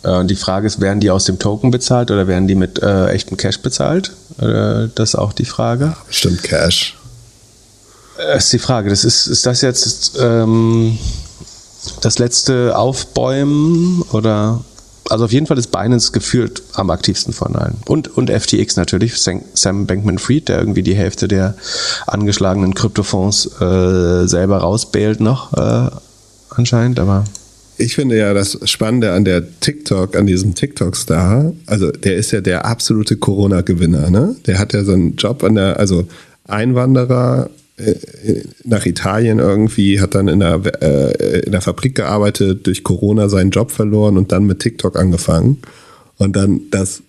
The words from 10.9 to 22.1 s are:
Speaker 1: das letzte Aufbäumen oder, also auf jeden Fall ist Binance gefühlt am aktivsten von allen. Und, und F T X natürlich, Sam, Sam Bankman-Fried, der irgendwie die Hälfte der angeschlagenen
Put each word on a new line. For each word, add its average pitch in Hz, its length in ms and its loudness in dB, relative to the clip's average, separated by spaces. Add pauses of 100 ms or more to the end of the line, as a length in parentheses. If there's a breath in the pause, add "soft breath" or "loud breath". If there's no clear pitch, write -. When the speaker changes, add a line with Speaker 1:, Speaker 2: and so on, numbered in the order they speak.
Speaker 1:
das 113 160 0
letzte 123 580 0
Aufbäumen 147 1300 0 (100)
oder, 110 500 0 (460)
also 113 160 2
auf 110 80 0
jeden 147 140 2
Fall 156 100 0
ist 117 160 -4
Binance 110 400 0
gefühlt 110 500 -2 (120)
am 95 160 -2
aktivsten - 420 -2
von - 240 -4
allen. - 300 -2
Und, - 320 -2
und 123 100 0
F - 160 0
T 101 160 0
X - 160 -2
natürlich, 95 420 0
Sam, 92 220 -2 (140)
Sam 98 320 0
Bankman-Fried, 101 640 0
der 87 80 2
irgendwie 95 240 0
die 92 120 0
Hälfte 98 340 0
der 95 260 0 (520 loud breath)
angeschlagenen 98 680 0